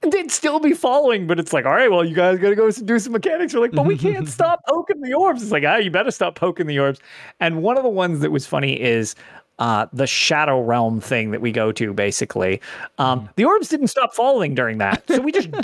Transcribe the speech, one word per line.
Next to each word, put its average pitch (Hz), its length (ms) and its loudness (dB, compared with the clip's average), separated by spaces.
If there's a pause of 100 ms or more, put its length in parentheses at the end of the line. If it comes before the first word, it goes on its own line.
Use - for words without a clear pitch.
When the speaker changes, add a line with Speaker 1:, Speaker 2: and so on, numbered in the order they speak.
Speaker 1:
they'd 339 300 0
still 302 280 0
be 311 140 4
following, 247 540 2
but 165 120 0
it's 165 140 -4
like, 135 120 2
"All 135 60 4
right, 233 180 4
well, 175 140 4
you 165 100 -2
guys 180 260 4
gotta 202 180 2
go 220 100 4
s-, 220 140 -2
do 226 180 2
some 226 140 -8
mechanics." 320 400 -2
We're 240 80 0
like, 240 100 0
"But 139 140 2
we 392 120 2
can't 370 300 -2
Speaker 2:
<laughs> 139 100 -12
Speaker 1:
stop 339 300 2
poking 330 340 -2
the 254 120 -6
orbs." 311 300 2
It's 208 100 -6
like, 147 120 2
"Ah, 170 120 4
you 208 120 0
better 190 220 0
stop 170 240 -2
poking 175 320 -2
the 147 100 -2
orbs." 139 220 0 (400)
And 165 240 -2
one 233 140 2
of 269 60 0
the 254 60 2
ones 180 300 0
that 151 120 0
was 143 140 -2
funny 139 360 -2
is, 117 340 0 (480)
uh, 113 300 0
the 135 120 0
Shadow 147 560 0
Realm 117 380 0
thing 110 320 -2
that 104 80 -4
we 117 140 -2
go 110 180 0
to, 107 220 -4
basically. 101 680 -2 (380)
Um, 131 240 0
Speaker 2:
Mm-hmm. 104 60 -14 (100)
Speaker 1:
the 214 80 2
orbs 381 240 2
didn't 294 180 0
stop 254 260 -2
falling 226 420 0
during 117 240 -2
that, 101 280 0
so - 140 2
we 294 100 -2
just 302 200 0
Speaker 2:
<laughs> 381 120 -6